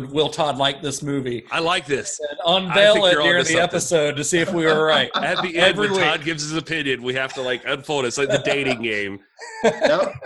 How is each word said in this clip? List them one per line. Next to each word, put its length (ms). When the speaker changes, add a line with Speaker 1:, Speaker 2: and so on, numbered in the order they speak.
Speaker 1:
will 180
Todd 280
like 240
this 220
movie? 480
Speaker 2:
I 80
like 260
this. 340
Speaker 1:
And 260
Speaker 2:
I 120
Speaker 1:
unveil 380
Speaker 2:
think 100
Speaker 1:
it 80
Speaker 2:
you're 80
Speaker 1:
during 60
Speaker 2:
onto 20
Speaker 1:
the 60
Speaker 2:
something. 180
Speaker 1:
episode 540
to 60
see 160
if 120
we 140
were 200
right. 260
Speaker 2:
<laughs> 40
At 280
the 60
end, 80
Speaker 1:
Every 220
Speaker 2:
when 80
Speaker 1:
week. 40
Speaker 2:
Todd 220
gives 200
his 120
opinion, 480
we 100
have 220
to, 60
like, 240
unfold 400
it. 40
It's 80
like 120
the 100
dating 420
game. 380
Speaker 3:
Yep. 500